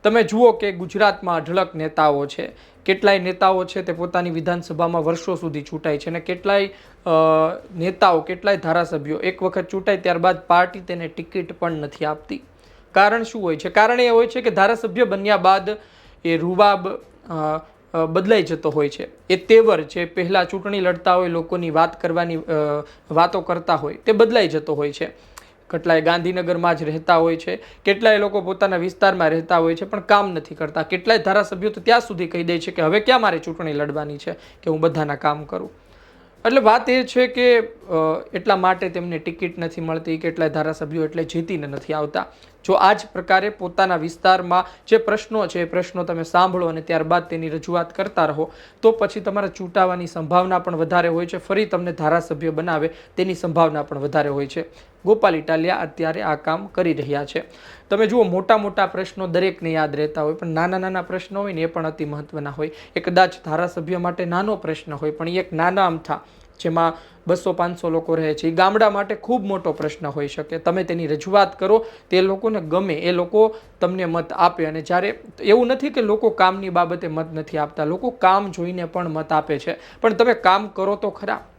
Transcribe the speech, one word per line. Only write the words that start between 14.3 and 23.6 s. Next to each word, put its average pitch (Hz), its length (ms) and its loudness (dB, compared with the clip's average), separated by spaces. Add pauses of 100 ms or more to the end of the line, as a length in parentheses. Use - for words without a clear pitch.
કે 226 80 0
ધારાસભ્ય 208 540 2
બન્યા 202 340 2
બાદ 190 320 4 (560)
એ 165 120 2
રૂબાબ, 185 520 2
અ, - 440 -12 (600)
અ, 165 120 0
બદલાઈ 185 380 2
જતો 156 260 -4
હોય 147 200 0
છે. - 180 -12 (220)
એ 185 60 4
તેવર 214 460 6
જે 170 240 -6
પહેલાં 180 400 0
ચૂંટણી 196 340 -6
લડતા 180 340 2
હોય, 180 160 2
લોકોની 165 400 -4
વાત 165 320 2
કરવાની, 170 340 -2
અ, 160 60 -6 (680)
વાતો 175 300 2
કરતા 170 340 0